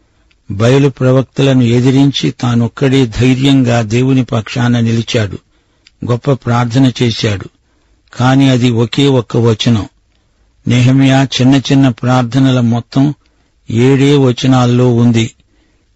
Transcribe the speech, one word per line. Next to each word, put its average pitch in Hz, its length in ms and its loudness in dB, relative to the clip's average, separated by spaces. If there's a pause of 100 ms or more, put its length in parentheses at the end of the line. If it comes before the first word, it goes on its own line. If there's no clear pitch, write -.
(520)
బయలు 127 380 2
ప్రవక్తలను 131 760 0
ఎదిరించి 127 680 0
తానొక్కడే 123 760 -2
ధైర్యంగా 127 760 0
దేవుని 127 420 -2
పక్షాన 120 560 -4
నిలిచాడు. 113 580 -4 (760)
గొప్ప 123 200 -4
ప్రార్థన 120 600 0 (120)
చేశాడు. 110 420 -4 (680)
కాని 135 360 2
అది 127 220 0
ఒకే 117 360 -2
ఒక్క 127 300 -2
వచనం. 113 480 0 (840)
నెహెమ్యా 131 560 2
చిన్న 127 320 0
చిన్న 135 320 2
ప్రార్థనల 127 720 0
మొత్తం 120 540 -2 (580)
ఏడే 135 460 2
వచనాల్లో 123 760 2
ఉంది. 117 380 0 (640)